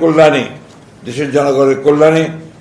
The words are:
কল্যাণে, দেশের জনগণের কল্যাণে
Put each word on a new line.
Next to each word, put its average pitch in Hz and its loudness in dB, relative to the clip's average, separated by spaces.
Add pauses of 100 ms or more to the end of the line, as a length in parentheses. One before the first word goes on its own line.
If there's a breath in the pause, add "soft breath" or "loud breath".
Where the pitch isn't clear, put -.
কল্যাণে, 151 2 (640)
দেশের 135 -8
জনগণের 139 0
কল্যাণে 156 2 (380)